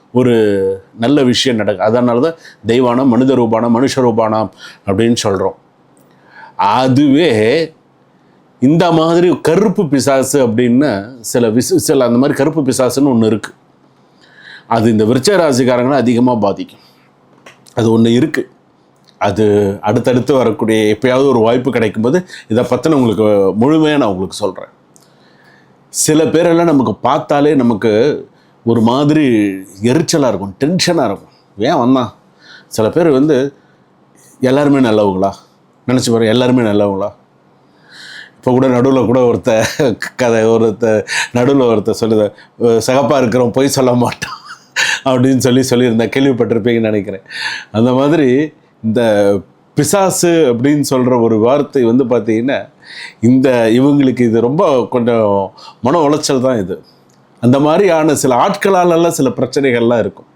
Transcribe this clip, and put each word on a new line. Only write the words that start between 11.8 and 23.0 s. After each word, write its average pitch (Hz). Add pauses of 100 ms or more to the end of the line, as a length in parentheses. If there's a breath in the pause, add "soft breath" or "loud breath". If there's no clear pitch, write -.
சில 139
அந்த 120
மாதிரி 139
கருப்பு 147
பிசாசுன்னு 131
ஒண்ணு 113
இருக்கு. 107 (1120 loud breath)
அது 117
இந்த 107
விருச்சிக 131
ராசிக்காரங்களை 127
அதிகமா 123
பாதிக்கும். 98 (920 soft breath)
அது 113
ஒண்ணு 113
இருக்கு. 117 (760)
அது 104 (360)
அடுத்தடுத்து 123
வரக்கூடிய, 113 (140)
எப்பயாவது 127
ஒரு 123
வாய்ப்பு 123
கிடைக்கும்போது 117 (240 loud breath)
இதை 117
பத்தின 123
உங்களுக்கு 110 (360)